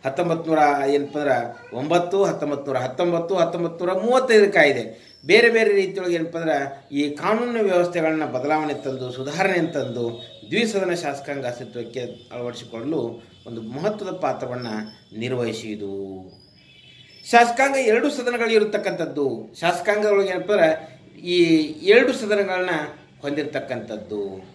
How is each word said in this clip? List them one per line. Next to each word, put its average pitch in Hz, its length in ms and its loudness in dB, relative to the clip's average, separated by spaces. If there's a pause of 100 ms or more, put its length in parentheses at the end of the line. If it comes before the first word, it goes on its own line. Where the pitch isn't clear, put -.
ಹತ್ತೊಂಬತ್ತು 160 500 0
ನೂರ 143 340 4
ಏನಪ್ಪ 143 280 0
ಅಂದ್ರ 143 140 2 (420)
ಒಂಬತ್ತು, 175 500 2
ಹತ್ತೊಂಬತ್ತು 147 500 -2
ನೂರ 135 80 0
ಹತ್ತೊಂಬತ್ತು, 170 540 0
ಹತ್ತೊಂಬತ್ತು 170 500 0
ನೂರ 190 120 0
ಮೂವತ್ತೈದರ 220 520 6
ಕಾಯ್ದೆ 135 580 2 (180)
ಬೇರೆ 226 240 6
ಬೇರೆ 220 220 4
ರೀತಿಯೊಳಗೆ 180 440 0
ಏನಪ್ಪ 165 220 -4
ಅಂದ್ರ 165 140 -2 (400)
ಈ 143 180 0
ಕಾನೂನು 226 500 -2
ವ್ಯವಸ್ಥೆಗಳನ್ನ 175 680 2
ಬದಲಾವಣೆ 147 480 -2
ತಂದು 127 380 -6
ಸುಧಾರಣೆ 160 600 -2
ತಂದು 120 480 -4 (280)
ದ್ವಿಸದನ 196 440 -2
ಶಾಸಕಾಂಗ 139 520 -8
ಅಸ್ತಿತ್ವಕ್ಕೆ 120 880 -10
ಅಳವಡಿಸಿಕೊಳ್ಳಲು 120 880 -8 (240)
ಒಂದು 113 140 -12
ಮಹತ್ವದ 180 600 -6
ಪಾತ್ರವನ್ನ 123 460 -6 (500)
ನಿರ್ವಹಿಸಿದುವು. 104 1120 -6 (1000)
ಶಾಸಕಾಂಗ 240 440 6
ಎರಡು 254 340 4
ಸದನಗಳು 240 400 -2
ಇರತಕ್ಕಂಥದ್ದು. 165 1080 0
ಶಾಸಕಾಂಗದೊಳಗೆ 202 720 2
ಏನಪ್ಪ 185 220 -4
ಅಂದ್ರೆ 165 460 2 (200)
ಈ 175 260 2 (460)
ಎರಡು 254 240 8
ಸದನಗಳನ್ನ 196 560 0 (520)
ಹೊಂದಿರತಕ್ಕಂಥದ್ದು. 110 1200 -6 (140)